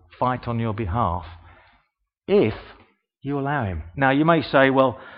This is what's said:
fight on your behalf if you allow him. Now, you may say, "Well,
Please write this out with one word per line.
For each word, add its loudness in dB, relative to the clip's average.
fight -4
on -4
your -4
behalf -4
if 2
you -4
allow -2
him. -6
Now, 2
you 2
may 4
say, 4
"Well, 2